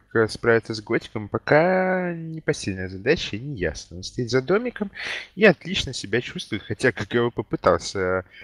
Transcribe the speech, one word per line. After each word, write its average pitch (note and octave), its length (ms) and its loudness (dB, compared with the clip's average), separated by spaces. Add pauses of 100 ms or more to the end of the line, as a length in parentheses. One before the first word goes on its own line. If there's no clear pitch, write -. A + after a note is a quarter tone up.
(140)
э, A2+ 140 4
справиться A#2 440 2
с A2 80 -8
Готиком, G#2+ 480 -4
пока F3+ 840 2
непосильная D#3+ 760 -6
задача G#2 480 -2
и A2 40 -8
неясно. F2+ 560 -6
Он F#2 80 -12
стоит A#2+ 260 -6
за C3 100 4
домиком G#3 520 -2 (420)
и F#3+ 100 4
отлично F3+ 480 4
себя A2 280 -2
чувствует, - 420 -6
хотя - 300 2
К - 160 -6
Г A#2+ 140 2
В A#2+ 80 0
П A#2 120 -4
попытался F#2 840 0 (200)